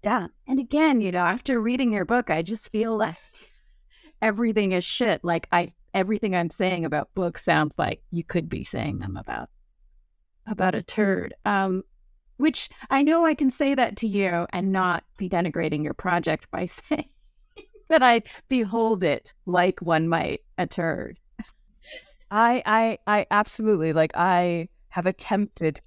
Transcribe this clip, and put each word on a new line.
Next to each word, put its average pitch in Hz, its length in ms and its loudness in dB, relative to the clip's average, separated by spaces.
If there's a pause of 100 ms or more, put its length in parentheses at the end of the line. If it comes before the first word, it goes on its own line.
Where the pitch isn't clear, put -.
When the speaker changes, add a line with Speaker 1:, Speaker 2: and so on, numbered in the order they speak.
Speaker 1:
Yeah. 208 220 0 (200)
Speaker 2:
And 262 140 0
again, 285 400 2
you 190 100 0
know, 180 140 0
after 233 340 0
reading 240 320 0
your 202 140 0
book, 240 240 0
I 160 140 0
just 202 280 -8
feel 220 280 -2
like 165 180 -2 (520)
<laughs> - 540 -16
everything 214 500 0
is 180 120 0
shit. - 400 -2
Like, 170 280 -2
I, 175 200 0 (220)
everything 190 420 0
I'm 170 140 0
saying 185 340 -2
about 151 300 -4
books 175 300 -4
sounds 151 340 0
like - 320 -2
you 170 140 -4
could 160 260 -4
be - 120 -6
saying - 360 -6
them 95 180 -8
about, - 320 -10 (1000)
about 190 280 0
a 214 80 -4
turd. 190 520 -2 (120)
Um, 190 360 0 (560)
which - 320 0 (180)
I 269 140 2
know 330 240 4
I 311 80 2
can 269 160 2
say 277 240 0
that 240 220 0
to 226 120 -4
you 190 420 0
and 190 220 -2
not 180 320 0 (120)
be 185 120 -6
denigrating 160 540 -2
your 151 100 -4
project 170 580 -2
by - 140 -4
<laughs> - 20 -6
saying - 440 -6 (800)
that 320 140 6
I 233 200 6 (260)
behold 226 540 0
it 147 320 -2 (120)
like 180 340 2
one 165 280 0
might - 340 -2 (140)
a 175 100 -2
turd. - 520 -6 (1120)
Speaker 1:
I, 233 360 4
I, 220 400 2
I 208 240 2
absolutely, 208 640 2
like, 156 220 4
I 175 540 2 (220)
have 175 160 -2
attempted 190 680 -2
to - 100 -20